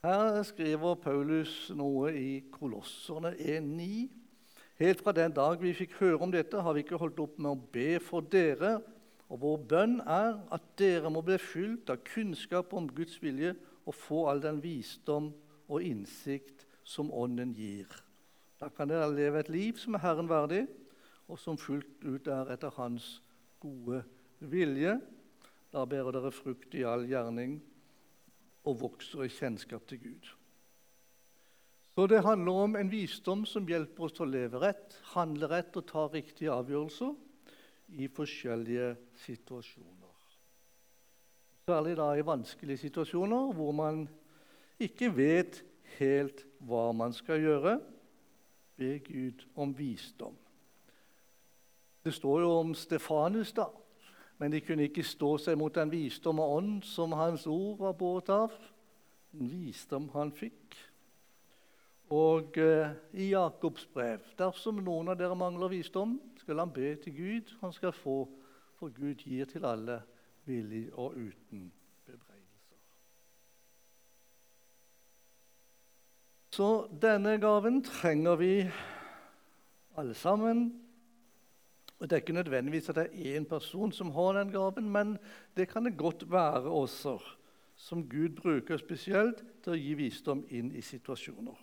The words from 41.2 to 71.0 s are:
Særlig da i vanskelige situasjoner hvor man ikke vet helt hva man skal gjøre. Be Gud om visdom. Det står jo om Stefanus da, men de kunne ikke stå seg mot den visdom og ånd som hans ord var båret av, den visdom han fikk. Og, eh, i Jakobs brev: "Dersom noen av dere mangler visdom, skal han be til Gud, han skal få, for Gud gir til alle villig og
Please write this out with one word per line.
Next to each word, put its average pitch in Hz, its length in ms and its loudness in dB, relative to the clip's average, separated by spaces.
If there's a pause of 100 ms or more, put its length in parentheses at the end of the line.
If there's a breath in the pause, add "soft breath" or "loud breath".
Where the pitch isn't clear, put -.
Særlig 165 260 2
da 151 140 2 (100)
i 151 80 0
vanskelige 139 540 -4
situasjoner 196 760 -2
hvor 151 160 -2
man 156 300 0 (840 soft breath)
ikke 247 320 -2
vet 160 460 4 (340)
helt 139 480 2 (240)
hva 117 240 2
man 117 240 0
skal 160 240 -2
gjøre. 156 380 6 (1000)
Be 135 300 -2
Gud 127 400 -8 (100)
om 143 220 -2
visdom. 120 580 -8 (1700 soft breath)
Det 160 100 -2
står 147 300 2
jo 175 140 4
om 165 180 2
Stefanus 165 800 0
da, 202 140 0 (720 loud breath)
men 147 100 0
de 151 80 0
kunne 147 300 2
ikke - 180 -4
stå 151 380 2
seg 165 120 4
mot 151 220 0
den 156 160 0
visdom 156 480 0
og 147 140 2
ånd 202 260 -2
som 165 320 -2
hans 160 320 0
ord 196 380 -2
var 190 100 0
båret 185 400 0
av, 220 240 2 (720 soft breath)
den 139 240 -4
visdom 147 560 -6
han 147 240 -4
fikk. - 400 -12 (1400 soft breath)
Og, 160 440 4
eh, 156 340 6 (220)
i 190 180 -2
Jakobs 170 580 0
brev: 117 300 -2 (180)
"Dersom - 380 -2
noen 175 340 -2
av 185 80 -2
dere 180 180 0
mangler 180 320 -2
visdom, 196 520 -2 (180)
skal 156 240 -4
han 180 80 -2
be 139 320 -2
til 151 140 -12
Gud, 208 460 -6
han 180 120 -6
skal 180 180 -2
få, 135 360 -2 (500 loud breath)
for 147 160 -12
Gud 143 220 -4 (100)
gir 131 200 -4
til 170 200 -8
alle 113 380 -2 (420 soft breath)
villig 113 480 -6
og 127 240 -8